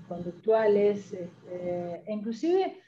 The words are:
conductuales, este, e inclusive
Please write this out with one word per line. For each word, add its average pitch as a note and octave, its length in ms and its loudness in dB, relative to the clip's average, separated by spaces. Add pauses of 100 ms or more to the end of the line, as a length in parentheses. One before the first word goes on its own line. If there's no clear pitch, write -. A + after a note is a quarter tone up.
conductuales, G3+ 1040 2
este, F3 920 -8
e G#3+ 60 -6
inclusive D4 760 0